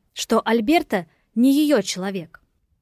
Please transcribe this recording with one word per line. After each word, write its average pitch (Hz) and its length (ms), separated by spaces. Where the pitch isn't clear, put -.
что - 320
Альберто 226 640
не 262 200
ее 294 280
человек. 185 600